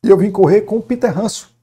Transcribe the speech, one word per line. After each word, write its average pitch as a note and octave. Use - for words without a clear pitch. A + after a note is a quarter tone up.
E A3+
eu G3
vim F#3+
correr F#3+
com G#3
o A3+
Peter A#3+
Hanso. -